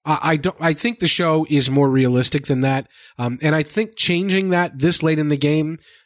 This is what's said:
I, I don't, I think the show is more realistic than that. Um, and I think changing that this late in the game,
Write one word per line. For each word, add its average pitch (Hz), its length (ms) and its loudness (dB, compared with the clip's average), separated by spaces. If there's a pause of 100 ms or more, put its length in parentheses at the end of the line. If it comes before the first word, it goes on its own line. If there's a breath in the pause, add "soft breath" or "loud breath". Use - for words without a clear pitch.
I, 156 160 0
I 156 160 0
don't, 175 220 -4
I 165 140 0
think 233 260 -4
the 175 80 -2
show 160 420 0
is 135 220 0
more 139 180 4
realistic 131 560 2
than 131 160 0
that. 135 260 -2 (300 loud breath)
Um, 123 240 -4
and 156 140 2
I 156 80 0
think 214 320 -4
changing 190 560 0
that 175 260 0
this 165 240 0
late 160 160 2
in 151 120 0
the 147 80 0
game, 151 400 0 (280 soft breath)